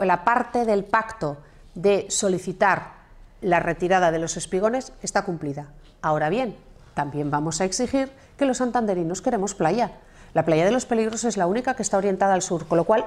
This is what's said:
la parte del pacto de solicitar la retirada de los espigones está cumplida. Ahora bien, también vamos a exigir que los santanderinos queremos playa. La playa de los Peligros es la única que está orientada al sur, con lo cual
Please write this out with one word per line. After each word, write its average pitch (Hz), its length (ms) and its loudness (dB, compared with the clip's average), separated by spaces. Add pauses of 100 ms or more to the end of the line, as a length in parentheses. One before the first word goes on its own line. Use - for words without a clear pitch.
la 180 200 2
parte 240 420 0
del 202 180 2
pacto 185 540 -2 (360)
de 190 360 2
solicitar 185 840 0 (480)
la 175 200 2
retirada 170 500 2
de 160 80 0
los 165 180 -4
espigones 214 640 -2
está 196 240 -2
cumplida. 147 440 -6 (340)
Ahora 156 260 0
bien, 214 260 -2 (380)
también 143 380 -4
vamos 156 320 -2
a - 20 0
exigir 254 480 -2 (240)
que 285 80 -2
los 262 140 0
santanderinos 220 640 -2
queremos 208 320 -2
playa. 190 380 0 (420)
La 156 100 2
playa 165 220 4
de 202 40 4
los 247 140 0
Peligros 220 400 -2
es 226 140 -2
la 175 80 2
única 247 280 0
que 233 80 -6
está - 140 0
orientada 196 380 2
al 180 80 2
sur, 170 240 -4
con 165 100 2
lo 165 80 4
cual 220 220 2